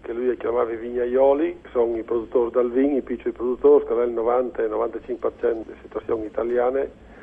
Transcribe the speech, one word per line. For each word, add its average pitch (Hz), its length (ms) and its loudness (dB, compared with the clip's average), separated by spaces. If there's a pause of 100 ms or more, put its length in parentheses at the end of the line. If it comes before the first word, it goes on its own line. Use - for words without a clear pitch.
che - 100 -10
lui 120 240 0
chiamava 117 380 -2
i 117 40 -6
vignaioli, 123 840 2
che - 100 -20
sono 117 240 2
i 113 80 -4
produttori 117 480 -4
dal 123 180 2
vin, 135 260 2
i 123 60 0
piccoli 120 320 -6
produttori, 143 520 4
che - 80 -2
è 120 120 2
il 120 60 -2
novanta 120 500 0
e 113 40 0
il 107 60 -2
novantacinque 113 580 -4
per - 100 -10
cento 117 300 -2
delle - 120 -18
situazioni 110 440 -6
italiane. 120 800 -2 (180)